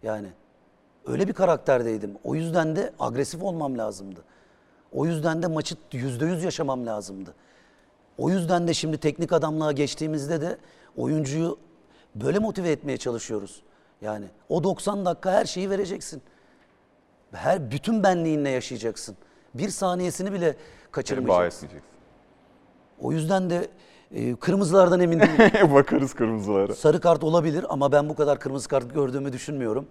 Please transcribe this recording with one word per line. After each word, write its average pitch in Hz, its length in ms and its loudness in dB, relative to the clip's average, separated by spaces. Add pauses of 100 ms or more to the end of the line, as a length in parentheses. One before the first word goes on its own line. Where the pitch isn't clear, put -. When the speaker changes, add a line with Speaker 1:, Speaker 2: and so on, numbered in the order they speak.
Speaker 1:
Yani 107 240 -6 (760)
öyle 151 220 -2
bir - 60 -4
karakterdeydim. 120 800 2 (120)
O 123 120 -4
yüzden 160 400 0
de - 240 -4
agresif 131 440 -4
olmam 156 340 -4
lazımdı. 98 420 -8 (720)
O 135 140 -2
yüzden 165 380 -2
de 180 40 -2
maçı 156 280 -4 (160)
yüzde 131 340 -4
yüz 170 180 -2
yaşamam 135 420 -4
lazımdı. 95 480 -10 (840)
O 131 120 -2
yüzden 175 380 0
de 170 60 2
şimdi 156 240 -4
teknik 160 360 -2
adamlığa 156 380 0
geçtiğimizde 147 720 -2
de 170 160 -6 (400)
oyuncuyu 151 600 -2 (580)
böyle 135 240 0
motive 190 320 -2
etmeye 139 260 -4
çalışıyoruz. 110 640 -8 (400)
Yani 104 240 -8 (240)
o 156 140 0
doksan 196 420 -2
dakika 180 260 -2
her 202 140 4
şeyi 185 240 -4
vereceksin. 190 520 -6 (1080)
Her, 120 400 0
bütün 214 320 -2
benliğinle 160 460 2
yaşayacaksın. 117 680 -6 (380)
Bir 175 160 -4
saniyesini 180 640 -2
bile 170 220 0 (360)
kaçırmayacaksın. 98 800 0
Speaker 2:
Bayağı 73 120 -20 (1200)
Speaker 1:
O 131 100 -2
yüzden 170 380 0
de, 175 180 -2 (440)
e, 120 240 -4
kırmızılardan 185 640 4
emin 170 200 4
değilim. 202 540 8
Speaker 2:
<laughs> - 0 -
Bakarız 139 400 4
kırmızılara. 104 640 2
Speaker 1:
Sarı 156 240 4
kart 160 240 4
olabilir 160 460 2
ama 139 220 0
ben 147 180 4
bu 151 60 -6
kadar 143 240 2
kırmızı 135 300 -6
kart 123 240 -2
gördüğümü 139 400 -2
düşünmüyorum. 127 580 -4